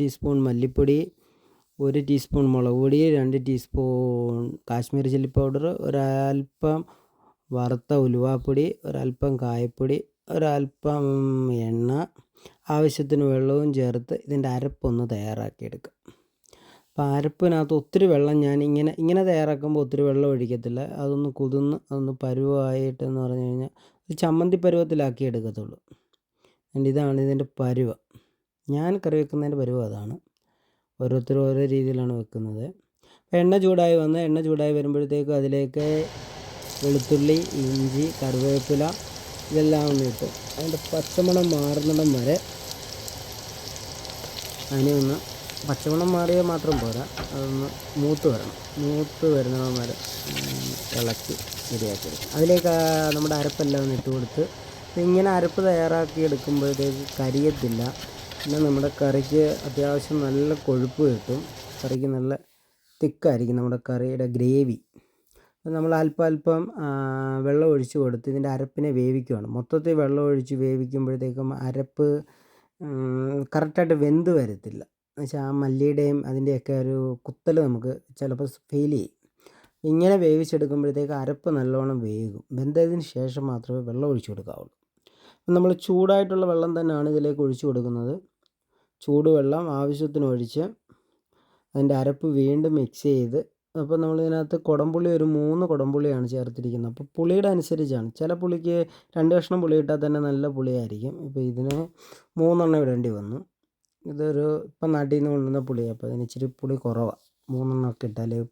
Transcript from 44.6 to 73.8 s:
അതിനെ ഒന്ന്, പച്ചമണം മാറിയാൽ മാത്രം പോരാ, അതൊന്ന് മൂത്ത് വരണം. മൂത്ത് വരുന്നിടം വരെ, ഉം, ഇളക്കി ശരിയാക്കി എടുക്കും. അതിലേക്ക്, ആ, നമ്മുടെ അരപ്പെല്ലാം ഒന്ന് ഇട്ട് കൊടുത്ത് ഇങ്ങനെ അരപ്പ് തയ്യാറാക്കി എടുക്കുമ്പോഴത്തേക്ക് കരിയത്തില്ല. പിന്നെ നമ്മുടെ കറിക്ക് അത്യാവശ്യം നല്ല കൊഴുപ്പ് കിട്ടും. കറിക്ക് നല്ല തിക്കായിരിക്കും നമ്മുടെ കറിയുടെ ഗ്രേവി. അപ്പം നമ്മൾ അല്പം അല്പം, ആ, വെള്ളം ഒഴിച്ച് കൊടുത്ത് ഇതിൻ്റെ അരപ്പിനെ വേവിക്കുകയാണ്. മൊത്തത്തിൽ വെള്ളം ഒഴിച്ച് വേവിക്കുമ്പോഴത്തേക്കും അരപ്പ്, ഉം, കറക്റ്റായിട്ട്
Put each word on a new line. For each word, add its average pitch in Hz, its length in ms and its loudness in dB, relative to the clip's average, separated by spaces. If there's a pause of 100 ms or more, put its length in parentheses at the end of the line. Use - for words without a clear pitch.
അതിനെ 139 340 2
ഒന്ന്, 135 160 0 (500)
പച്ചമണം 156 460 0
മാറിയാൽ 175 360 2
മാത്രം 156 340 0
പോരാ, 113 200 -4 (300)
അതൊന്ന് 135 360 -4 (320)
മൂത്ത് 151 320 2
വരണം. 104 240 -6 (240)
മൂത്ത് 147 540 -2
വരുന്നിടം 127 460 0
വരെ, 117 140 -6 (340)
ഉം, 139 360 -6 (360)
ഇളക്കി 113 340 -4 (320)
ശരിയാക്കി 107 420 -4
എടുക്കും. - 280 -10
അതിലേക്ക്, 170 320 6
ആ, 165 120 4 (340)
നമ്മുടെ 151 260 0
അരപ്പെല്ലാം 143 440 0
ഒന്ന് 135 140 0
ഇട്ട് - 120 -6
കൊടുത്ത് 131 340 -2 (600)
ഇങ്ങനെ 185 260 4
അരപ്പ് 175 360 0
തയ്യാറാക്കി 165 600 2
എടുക്കുമ്പോഴത്തേക്ക് 139 760 -2 (140)
കരിയത്തില്ല. 131 640 0 (560)
പിന്നെ 147 260 -2
നമ്മുടെ 139 260 2 (100)
കറിക്ക് 139 440 2 (220)
അത്യാവശ്യം 143 600 -2
നല്ല 143 300 0 (100)
കൊഴുപ്പ് 127 440 2
കിട്ടും. 120 300 -4 (400)
കറിക്ക് 135 360 -2
നല്ല 131 220 -2 (640)
തിക്കായിരിക്കും 123 600 2
നമ്മുടെ 123 200 -2 (100)
കറിയുടെ 127 360 -2 (100)
ഗ്രേവി. 127 400 2 (800)
അപ്പം 160 220 -8
നമ്മൾ 160 240 0
അല്പം 156 260 2
അല്പം, 160 380 0 (160)
ആ, 147 80 -4 (580)
വെള്ളം 151 280 4
ഒഴിച്ച് 131 240 -2
കൊടുത്ത് 123 340 0
ഇതിൻ്റെ 139 240 -2
അരപ്പിനെ 143 420 -4
വേവിക്കുകയാണ്. 127 560 0
മൊത്തത്തിൽ 156 480 0
വെള്ളം 143 280 2
ഒഴിച്ച് 135 340 0
വേവിക്കുമ്പോഴത്തേക്കും 131 840 -2 (200)
അരപ്പ്, 135 400 0 (720)
ഉം, 131 560 -4 (160)
കറക്റ്റായിട്ട് 156 500 2